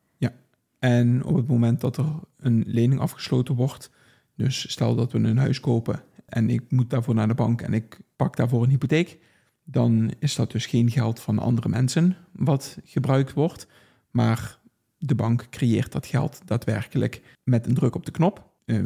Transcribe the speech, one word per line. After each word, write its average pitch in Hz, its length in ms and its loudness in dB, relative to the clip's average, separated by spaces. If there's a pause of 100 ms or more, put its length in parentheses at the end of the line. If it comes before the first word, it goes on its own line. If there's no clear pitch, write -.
(180)
Ja. 120 140 0 (480)
En 120 460 4
op 156 100 2
het 127 120 2
moment 117 340 2
dat 123 160 -2
er 135 80 0 (320)
een 117 300 2
lening 117 340 2
afgesloten - 540 -2
wordt, 127 340 -4 (460)
dus - 360 -4
stel 117 240 0
dat 117 160 -2
we 117 60 -4
een 110 200 2
huis 127 220 0
kopen - 440 -2 (220)
en 113 240 -2
ik 117 200 0
moet 127 200 0
daarvoor 123 260 -2
naar 110 120 2
de 110 60 0
bank 117 280 0
en - 120 -4
ik - 260 -6 (160)
pak - 200 -2
daarvoor 120 280 2
een 123 60 4
hypotheek, 147 500 0 (440)
dan 117 560 2
is 143 160 -2
dat 120 160 -2
dus - 140 -4
geen 120 260 2
geld 113 280 0
van 107 200 -2
andere 117 300 0
mensen 143 480 2 (140)
wat - 520 -2
gebruikt 135 500 0
wordt, - 340 -2 (440)
maar 113 460 0 (400)
de 123 180 -2
bank 113 340 -2
creëert 110 420 0
dat - 140 -6
geld - 400 -4
daadwerkelijk 110 760 -4 (220)
met 120 240 0
een 120 60 0
druk 131 220 0
op - 100 -8
de - 60 -10
knop. 170 320 0 (220)
Eh, 113 200 0